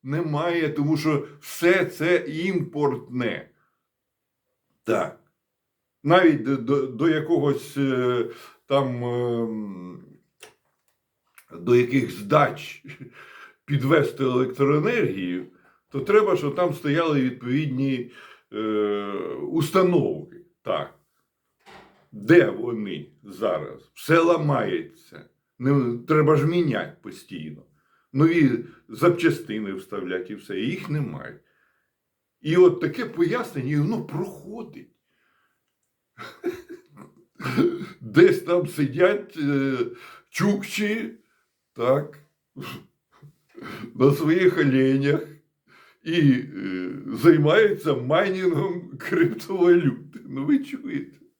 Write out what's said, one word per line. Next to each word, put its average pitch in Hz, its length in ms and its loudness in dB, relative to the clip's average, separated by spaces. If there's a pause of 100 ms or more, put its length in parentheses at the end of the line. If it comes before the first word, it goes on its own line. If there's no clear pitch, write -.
немає, 156 640 -2
тому 147 280 0
що 151 300 0 (140)
все 175 440 2
це 175 320 0
імпортне. 143 1300 -4 (1300)
Так. 92 360 -4 (840)
Навіть 160 380 6
до, 135 140 -2
до, 131 300 0
до 131 220 -2
якогось, 151 680 0
е, 127 500 0 (400)
там, 127 380 0
ем, 110 1000 -4 (1500)
до 87 240 2
якихось 123 460 0
дач - 640 -2 (840)
підвести 135 560 0
електроенергію, 127 1200 0 (420)
то 135 120 -6
треба, 202 360 4
щоб 143 180 -2
там 175 200 0
стояли 151 460 0
відповідні, 127 920 -2 (420)
е, 104 600 -2 (380)
установки. 165 840 0 (260)
Так. 85 320 -6 (1160)
Де 147 380 6
вони 104 580 -8 (140)
зараз? 92 720 -6
Все 165 260 2
ламається. 123 1040 -2 (340)
Не, 123 400 0
треба 151 380 4
ж 139 100 2
міняти 139 560 -2
постійно, 78 600 -16 (500)
нові 143 520 2 (240)
запчастини 113 840 0
вставлять 92 580 -8
і 107 40 -10
все, 98 260 -10
і 110 60 -2
їх - 240 -8
немає. - 500 -8 (1000)
І 156 160 0
от 180 240 8
таке - 240 -4
пояснення, 170 680 -2
і 147 80 2
воно 202 240 -2
проходить. 196 840 -12 (2500)
<laughs> 302 640 -2
Десь 160 420 4
там 175 240 0
сидять, 143 720 0
е, 139 420 0 (520)
чукчі, 208 840 -2 (580)
так, 135 460 0 (1800)
на 139 180 6
своїх 170 460 2
оленях 135 680 2 (760)
і, 160 260 4
е, 95 600 -2 (160)
займаються 165 880 4
майнінгом 175 1040 -2
криптовалюти. 175 1300 0
Ну, 135 180 -8
ви 143 120 2
чуєте? - 580 -8 (240)